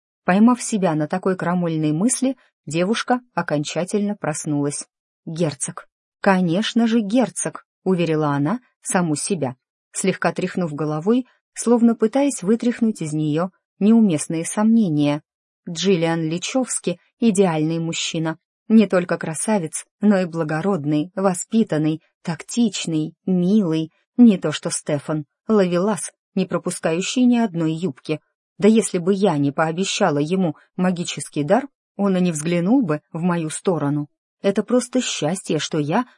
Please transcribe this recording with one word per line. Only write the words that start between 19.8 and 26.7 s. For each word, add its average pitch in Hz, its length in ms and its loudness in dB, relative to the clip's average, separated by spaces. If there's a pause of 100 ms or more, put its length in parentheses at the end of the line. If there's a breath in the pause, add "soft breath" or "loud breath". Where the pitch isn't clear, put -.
но 202 180 4
и 185 80 0
благородный, 160 880 -2
воспитанный, 180 880 0 (200)
тактичный, 165 920 -4 (100)
милый. 180 680 0 (240)
Не 233 200 8
то 160 160 -4
что - 180 -6
Стефан, 156 540 -4 (220)
ловелас, 190 640 0 (220)
не 185 100 0
пропускающий 180 800 -2